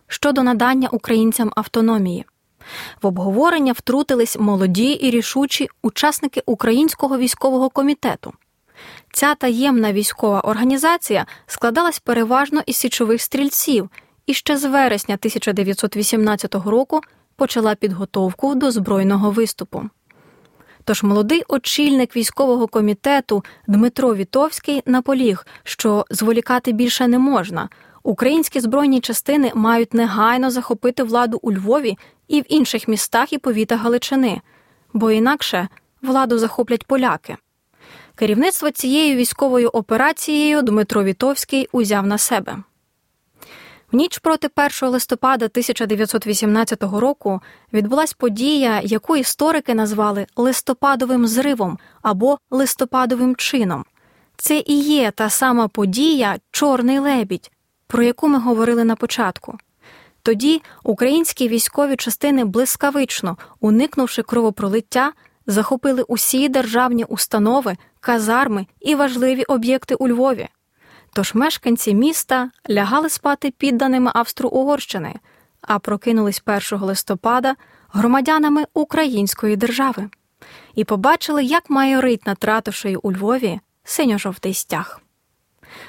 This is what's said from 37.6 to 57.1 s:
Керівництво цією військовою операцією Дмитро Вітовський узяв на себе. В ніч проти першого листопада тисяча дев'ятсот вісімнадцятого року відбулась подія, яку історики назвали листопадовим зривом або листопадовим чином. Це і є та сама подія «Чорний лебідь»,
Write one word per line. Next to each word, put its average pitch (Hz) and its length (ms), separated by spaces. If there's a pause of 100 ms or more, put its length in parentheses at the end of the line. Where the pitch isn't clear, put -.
Керівництво 277 560
цією 285 440
військовою 247 540
операцією 294 920
Дмитро 214 420
Вітовський 262 680
узяв 208 360
на 208 100
себе. - 400 (1300)
В 226 40
ніч 320 220
проти 311 320
першого 277 420
листопада 247 560
тисяча 233 380
дев'ятсот 214 420
вісімнадцятого 208 720
року 214 420 (320)
відбулась 240 400
подія, 247 720
яку 220 320
історики 285 600
назвали 208 600
листопадовим 254 920
зривом 226 520 (220)
або 220 360 (140)
листопадовим 254 840
чином. 185 500 (520)
Це - 280
і 285 140
є 285 320
та 214 180
сама 240 380
подія 214 720 (140)
«Чорний 262 480
лебідь», 247 520 (360)